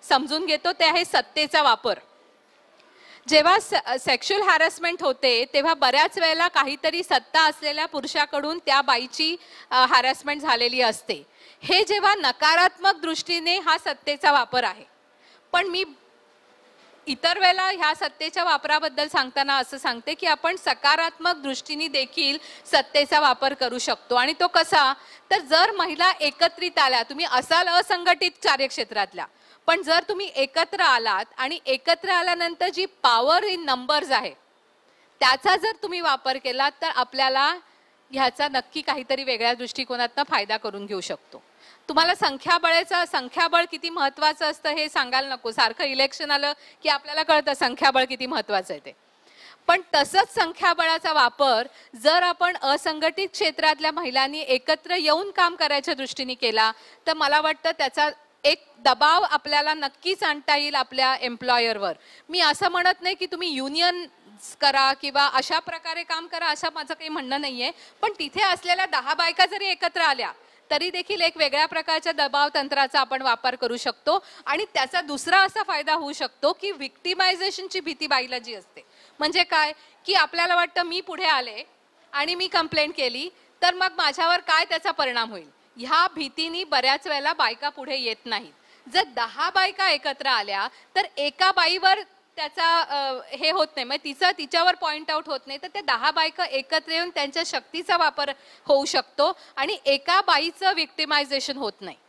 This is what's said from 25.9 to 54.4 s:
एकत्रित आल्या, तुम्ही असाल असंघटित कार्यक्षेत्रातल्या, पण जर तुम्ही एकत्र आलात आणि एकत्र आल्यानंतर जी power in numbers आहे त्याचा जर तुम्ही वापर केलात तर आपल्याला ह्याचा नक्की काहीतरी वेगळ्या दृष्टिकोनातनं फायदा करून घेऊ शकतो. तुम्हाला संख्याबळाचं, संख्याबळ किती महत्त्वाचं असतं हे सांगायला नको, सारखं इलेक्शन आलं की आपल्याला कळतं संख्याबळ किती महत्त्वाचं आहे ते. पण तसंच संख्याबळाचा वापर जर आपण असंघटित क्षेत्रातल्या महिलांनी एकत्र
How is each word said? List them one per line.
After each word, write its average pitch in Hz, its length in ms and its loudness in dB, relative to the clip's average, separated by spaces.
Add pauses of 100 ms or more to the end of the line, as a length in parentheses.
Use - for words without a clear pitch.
एकत्रित 339 680 -2
आल्या, 254 240 4
तुम्ही 285 280 -6
असाल 320 360 2
असंघटित 349 640 2
कार्यक्षेत्रातल्या, 226 920 -2 (420)
पण 330 140 2
जर 330 280 2
तुम्ही 381 260 -4
एकत्र 330 460 -2
आलात 226 440 2 (120)
आणि 285 280 -6
एकत्र 330 440 0
आल्यानंतर 349 600 0
जी 359 160 -4 (180)
power 262 400 4
in 370 220 -4
numbers 269 460 -2
आहे 214 220 -2 (840)
त्याचा 269 360 4
जर 381 160 -2 (120)
तुम्ही 349 180 -6
वापर 269 360 -2
केलात 262 340 -2 (100)
तर 330 60 -2
आपल्याला 262 720 0 (540)
ह्याचा 269 360 0
नक्की 269 340 -4
काहीतरी 269 420 -4
वेगळ्या 240 300 0
दृष्टिकोनातनं 247 760 -4
फायदा 220 280 -2
करून 202 280 -8
घेऊ 196 160 -8
शकतो. - 420 -12 (460)
तुम्हाला 330 260 4
संख्याबळाचं, 339 960 2
संख्याबळ 339 600 2
किती 339 180 -8
महत्त्वाचं 302 600 0
असतं 302 180 -4
हे 302 200 -2
सांगायला 269 400 0
नको, 247 220 -6
सारखं 226 320 0
इलेक्शन 277 480 -2
आलं 285 220 0 (300)
की 302 60 0
आपल्याला 294 340 -2
कळतं 302 300 2
संख्याबळ 262 500 2
किती 254 220 -6
महत्त्वाचं 208 480 -4
आहे 147 120 -14
ते. 139 100 -16 (720)
पण 359 140 4 (140)
तसंच 381 400 2
संख्याबळाचा 330 800 0
वापर 262 540 2 (280)
जर 311 280 4
आपण 349 380 0
असंघटित 311 720 -2
क्षेत्रातल्या 311 580 0
महिलांनी 269 480 -2
एकत्र 311 560 -2